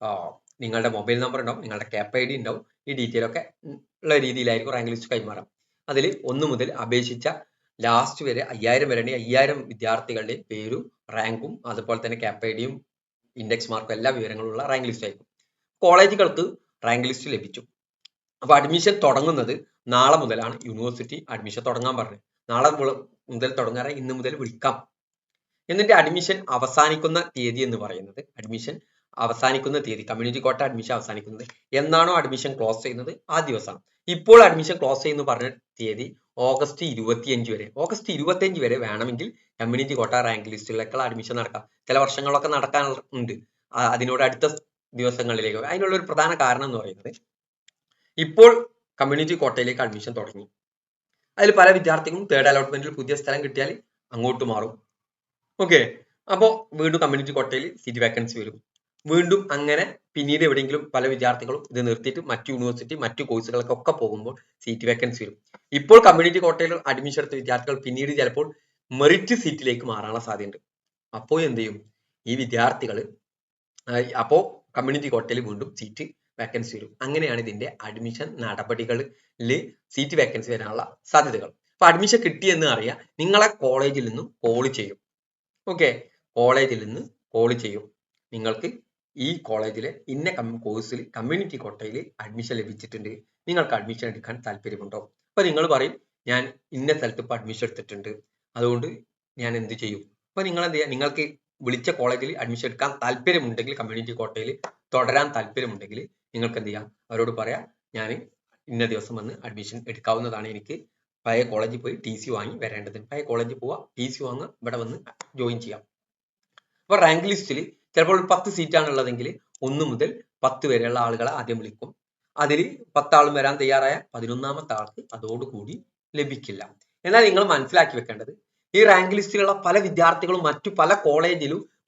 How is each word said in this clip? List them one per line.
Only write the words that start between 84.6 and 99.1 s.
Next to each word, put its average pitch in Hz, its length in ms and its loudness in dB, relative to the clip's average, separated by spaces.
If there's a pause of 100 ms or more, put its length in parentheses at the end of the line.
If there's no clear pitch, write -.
ചെയ്യും. 107 280 -8 (720)
ഓക്കെ, 165 340 2 (340)
കോളേജിൽ 123 480 2
നിന്ന് 110 160 -10 (280)
കോൾ 117 240 2
ചെയ്യും. 107 380 -8 (420)
നിങ്ങൾക്ക് 110 400 -6 (440)
ഈ 156 220 -6
കോളേജിലെ 110 720 -8
ഇന്ന 147 220 -6
കം-, 117 300 -8
കോഴ്സിൽ 113 460 -8 (100)
കമ്മ്യൂണിറ്റി 156 400 -6
ക്വാട്ടയിൽ 107 540 -14 (100)
അഡ്മിഷൻ 113 360 -10
ലഭിച്ചിട്ടുണ്ട്, 107 520 -12 (400)
നിങ്ങൾക്ക് 175 260 0
അഡ്മിഷൻ 113 340 -6
എടുക്കാൻ 113 380 -12
താല്പര്യമുണ്ടോ? 104 580 -12
അപ്പൊ - 380 -4
നിങ്ങൾ 160 240 2
പറയും, 147 340 0 (260)
"ഞാൻ 127 260 -2 (200)
ഇന്ന 143 260 0
സ്ഥലത്ത് 117 220 -6
ഇപ്പൊ 120 160 -8
അഡ്മിഷൻ 110 300 -8
എടുത്തിട്ടുണ്ട്, 101 420 -14 (480)
അതുകൊണ്ട് 120 300 0 (520)